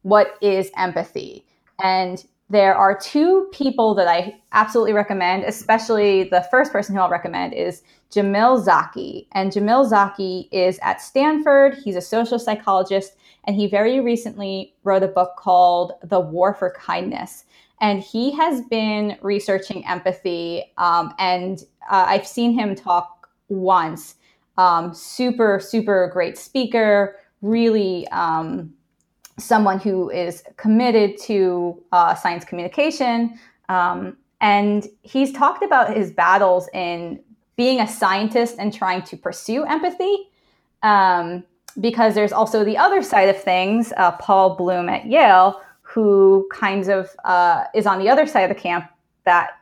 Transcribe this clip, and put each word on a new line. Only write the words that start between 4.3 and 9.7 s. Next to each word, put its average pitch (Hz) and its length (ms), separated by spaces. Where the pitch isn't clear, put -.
absolutely 214 420
recommend, 190 500
especially 208 800
the 180 260
first 277 220
person 208 220
who 196 80
I'll 175 80
recommend 175 420
is 175 300
Jamil 208 540
Zaki. 165 680
And 190 180
Jamil 220 380